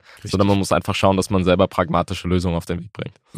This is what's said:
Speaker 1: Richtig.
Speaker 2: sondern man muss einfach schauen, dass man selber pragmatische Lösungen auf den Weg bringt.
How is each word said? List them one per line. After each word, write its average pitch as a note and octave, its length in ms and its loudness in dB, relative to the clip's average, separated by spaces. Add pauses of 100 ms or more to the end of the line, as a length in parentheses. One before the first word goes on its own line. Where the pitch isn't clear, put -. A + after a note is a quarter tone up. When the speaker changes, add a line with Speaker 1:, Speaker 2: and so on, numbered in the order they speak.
(180)
Speaker 1:
Richtig. - 140 -14
Speaker 2:
sondern G2+ 180 2
man G2+ 80 4
muss F#2+ 160 0
einfach F2+ 200 0
schauen, G2 220 2
dass F#2 140 -2
man F#2 160 0
selber F2+ 220 4
pragmatische F2 600 -2
Lösungen F2 280 0
auf E2+ 100 -4
den F2 160 -6
Weg - 100 -18
bringt. - 240 -12 (220)